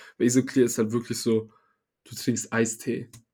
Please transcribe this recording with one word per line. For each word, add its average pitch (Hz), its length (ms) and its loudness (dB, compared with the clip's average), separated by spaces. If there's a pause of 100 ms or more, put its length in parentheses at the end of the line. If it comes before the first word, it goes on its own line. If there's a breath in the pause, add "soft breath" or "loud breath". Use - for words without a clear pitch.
(180 loud breath)
Weil 120 80 4
Isoclear 127 400 4
ist 113 100 -4
halt 110 160 0
wirklich 117 240 -4
so, 110 340 0 (540 soft breath)
du - 100 -18
trinkst - 380 -4
Eistee. 113 560 -2 (260)